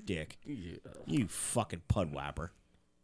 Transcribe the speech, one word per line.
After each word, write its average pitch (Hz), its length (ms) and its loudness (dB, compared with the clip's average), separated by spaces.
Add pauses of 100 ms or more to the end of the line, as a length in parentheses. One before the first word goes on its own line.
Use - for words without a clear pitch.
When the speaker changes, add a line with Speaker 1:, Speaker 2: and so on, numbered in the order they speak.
Speaker 1:
dick. 80 420 -2
Speaker 2:
Yeah. 151 300 -6 (300)
Speaker 1:
You 143 200 4
fucking - 600 0
pud 82 260 4
whapper. 71 380 -4 (520)